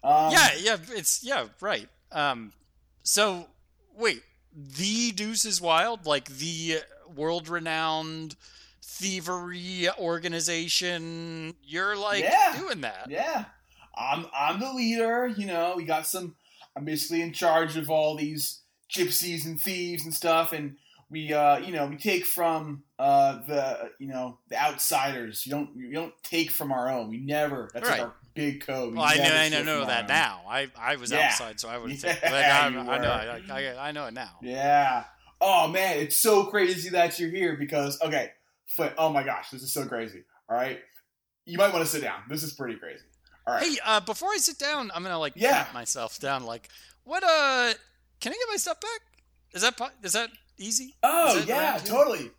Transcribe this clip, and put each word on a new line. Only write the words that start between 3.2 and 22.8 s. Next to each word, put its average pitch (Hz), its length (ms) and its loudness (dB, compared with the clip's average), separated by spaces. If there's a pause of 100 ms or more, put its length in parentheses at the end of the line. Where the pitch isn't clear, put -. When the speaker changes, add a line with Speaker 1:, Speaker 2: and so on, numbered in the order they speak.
Speaker 2:
wait, 202 280 0 (320)
the 190 580 -2
Deuce 214 320 -2
is 208 160 -2
Wild? 175 460 2
Like, 143 220 2
the 160 500 -4 (360)
world-renowned 160 1200 -4 (480)
thievery 180 1040 -4 (100)
organization, 165 1600 -2
you're, 185 340 -2
like, 202 280 0
Speaker 1:
Yeah. 349 340 6
Speaker 2:
doing 277 240 -6
that? 107 260 -8
Speaker 1:
Yeah. 214 380 -4 (500)
I'm, 143 300 -2 (100)
I'm 160 240 0
the 269 120 -4
leader, 233 540 0
you 208 200 -4
know, 175 300 0
we 170 80 -4
got 156 220 0
some, 180 300 -6 (400)
I'm 143 80 -10
basically 156 380 -2
in 170 100 -4
charge 160 440 2
of 151 140 -4
all 156 260 2
these 147 440 -6 (300)
gypsies 175 560 0
and 160 140 -6
thieves 175 440 -4
and 165 80 -8
stuff, 165 400 2
and 147 240 -8 (340)
we, 151 220 -6
uh, 147 260 6
you 180 140 -8
know, 147 140 0
we 143 100 -8
take 180 280 0
from, 156 600 -2 (140)